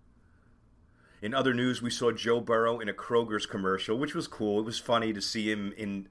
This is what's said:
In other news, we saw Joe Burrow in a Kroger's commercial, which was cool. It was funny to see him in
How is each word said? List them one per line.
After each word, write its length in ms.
In 140
other 200
news, 260
we 100
saw 200
Joe 300
Burrow 400
in 80
a 60
Kroger's 520
commercial, 520
which 160
was 140
cool. 320
It 60
was 120
funny 340
to 100
see 280
him 260
in 340